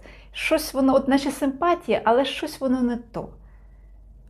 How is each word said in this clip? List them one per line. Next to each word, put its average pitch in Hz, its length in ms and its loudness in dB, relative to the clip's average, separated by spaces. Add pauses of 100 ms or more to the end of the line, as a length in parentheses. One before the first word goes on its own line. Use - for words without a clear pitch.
(320)
щось - 420 -2
воно, 269 200 4
от 269 140 2
наче 269 220 2
симпатія, 320 760 0
але 240 200 4
щось - 360 -8
воно 262 220 0
не 240 140 0
то. - 320 -10 (1000)